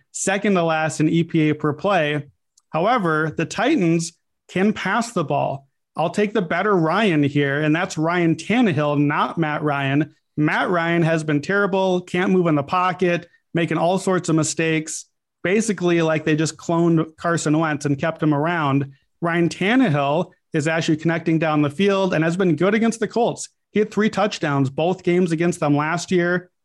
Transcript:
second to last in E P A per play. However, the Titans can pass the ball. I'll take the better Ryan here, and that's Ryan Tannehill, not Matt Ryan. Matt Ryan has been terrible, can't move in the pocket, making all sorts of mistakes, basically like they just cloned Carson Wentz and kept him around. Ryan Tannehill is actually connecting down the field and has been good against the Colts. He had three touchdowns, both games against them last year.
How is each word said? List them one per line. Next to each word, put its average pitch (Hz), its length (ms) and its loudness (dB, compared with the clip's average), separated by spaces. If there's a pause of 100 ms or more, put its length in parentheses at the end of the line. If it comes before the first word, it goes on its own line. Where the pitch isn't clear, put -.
(120)
second 202 420 -2
to 175 80 2
last 160 360 0
in 151 120 2
E 165 140 2
P 156 260 0
A 147 40 0
per 151 200 -2
play. 151 520 -2 (440)
However, 165 640 0
the 160 120 -2
Titans 175 680 0 (360)
can 202 260 0
pass 226 380 -4
the 170 120 -2
ball. 139 420 -4 (300)
I'll 160 140 -2
take 208 240 -2
the 220 80 0
better 185 340 0
Ryan 170 460 2
here, 143 400 0
and 151 120 2
that's 185 220 -2
Ryan 165 380 0
Tannehill, 156 640 0
not 147 380 0
Matt 156 240 -2
Ryan. 143 520 0 (220)
Matt 185 320 0
Ryan 170 320 0
has 165 240 0
been 147 160 0
terrible, 190 600 0
can't 180 300 -2
move 180 160 2
in 160 60 2
the 143 80 0
pocket, 180 640 0 (260)
making 160 240 0
all 170 200 0
sorts 185 300 -2
of 165 80 2
mistakes, 160 720 -2 (360)
basically 175 600 0
like 160 240 0
they 156 100 2
just 156 220 -2
cloned 165 580 0
Carson 160 420 0
Wentz 151 280 -2
and 143 120 0
kept 160 240 -4
him 156 120 2
around. 143 580 0 (300)
Ryan 170 260 0
Tannehill 175 840 0 (200)
is 156 160 0
actually 165 300 0
connecting 165 400 0
down 151 240 2
the 147 80 2
field 190 420 0
and 160 100 0
has 170 140 0
been 185 200 2
good 185 180 2
against 226 260 0
the 208 80 -2
Colts. 208 400 -2 (220)
He - 80 0
had 208 120 0
three 214 200 2
touchdowns, 151 580 0
both 165 340 -2
games 175 300 2
against 175 280 0
them 147 140 2
last 156 360 -2
year. 180 400 0 (140)